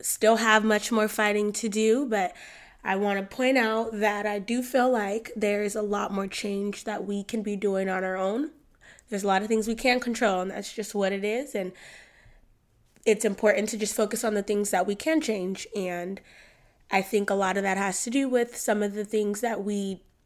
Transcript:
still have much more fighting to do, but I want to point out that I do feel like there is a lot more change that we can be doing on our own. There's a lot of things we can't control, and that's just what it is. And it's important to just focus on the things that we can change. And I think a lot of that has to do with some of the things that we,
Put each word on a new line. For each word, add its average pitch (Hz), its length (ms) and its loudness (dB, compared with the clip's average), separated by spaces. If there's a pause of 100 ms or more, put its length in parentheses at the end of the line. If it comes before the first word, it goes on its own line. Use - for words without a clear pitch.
still - 360 4
have 214 280 6
much 208 260 2
more 220 160 4
fighting 208 460 0
to 220 160 -4
do, 220 380 4
but 202 280 0 (520)
I 190 100 0
want 202 220 0
to 196 180 -8
point 262 200 4
out 226 440 0
that 208 260 2
I 208 140 -2
do 233 200 -2
feel 254 300 2
like 214 440 0
there 208 280 0
is 202 120 -4
a 214 60 -4
lot 202 320 -2
more 196 140 -2
change 202 580 -4
that 202 220 -8
we 202 160 -4
can 220 200 -4
be 208 140 -4
doing 190 320 0
on 185 160 -2
our 185 120 -2
own. 214 340 -2 (580)
There's 202 160 -4
a - 20 0
lot 190 140 4
of 214 80 -2
things 220 180 2
we 226 80 0
can't 247 280 2
control, 220 400 0
and 190 80 -4
that's 196 200 -8
just - 240 -8
what 196 160 2
it 196 140 -2
is. 240 300 -4
And 185 180 -4 (1300)
it's 214 180 4
important 208 460 2
to 220 80 -6
just 208 180 -4
focus 214 260 0
on 220 120 0
the 202 80 0
things 208 280 0
that 190 160 2
we 202 80 0
can 311 280 0
change. 190 520 -4
And 180 460 -6 (720)
I 196 100 4
think 202 300 0
a 202 40 2
lot 196 220 2
of 196 60 0
that 190 160 0
has 196 260 -2
to 233 60 -6
do 269 180 0
with 240 260 0
some 208 280 0
of 202 100 -2
the 208 120 -6
things 208 360 -2
that 214 240 -2
we, 196 380 -4 (240)